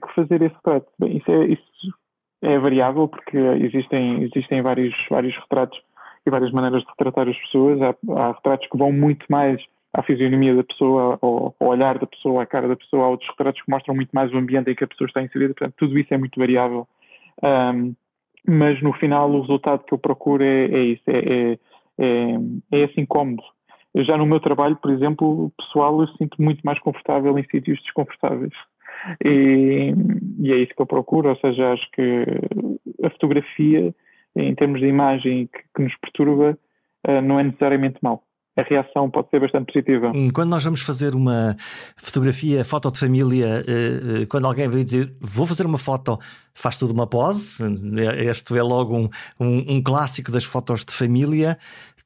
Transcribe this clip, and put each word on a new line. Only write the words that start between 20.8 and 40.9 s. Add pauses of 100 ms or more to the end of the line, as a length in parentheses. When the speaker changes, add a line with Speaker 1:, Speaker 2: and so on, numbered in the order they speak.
Speaker 1:
isso:
é,
é, (400)
é, (360)
é
esse
incómodo. (500)
Eu
já
no
meu
trabalho,
por
exemplo,
pessoal,
eu (100)
sinto
muito
mais
confortável
em
sítios
desconfortáveis. (680)
E, (460)
e
é
isso
que
eu
procuro,
ou
seja,
acho
que (800)
a
fotografia, (420)
em
termos
de
imagem
que, (160)
que
nos
perturba, (480)
eh,
não
é
necessariamente
mau. (320)
A
reação
pode
ser
bastante
positiva.
Speaker 2:
Hum,
quando
nós
vamos
fazer